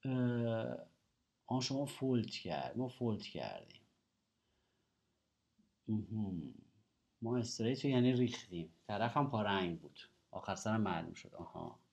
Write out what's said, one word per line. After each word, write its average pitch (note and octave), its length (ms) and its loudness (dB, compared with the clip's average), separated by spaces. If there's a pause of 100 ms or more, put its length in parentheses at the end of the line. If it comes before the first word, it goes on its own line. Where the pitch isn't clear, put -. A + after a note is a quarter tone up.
اه، A#2+ 720 2 (680)
آن B2+ 140 0
شما C3+ 240 0
فولد C3 460 2
کرد، - 480 -4
ما B2+ 100 -2
فولد A2+ 340 -2
کردیم. - 580 -8 (2000)
مهم. G#2 680 -2 (680)
ما A#2+ 160 2
استریت A#2 460 0
رو C#3 60 4
یعنی B2+ 220 6
ریختیم. G2 580 0 (160)
طرف A2 300 0
هم C#3 140 4
پارنگ G2 500 2
بود، D2 180 -18 (320)
آخر F#2+ 240 -4
سرم A2 260 2
معلوم E2 340 0
شد. - 200 -18
آها. E2+ 440 -10 (140)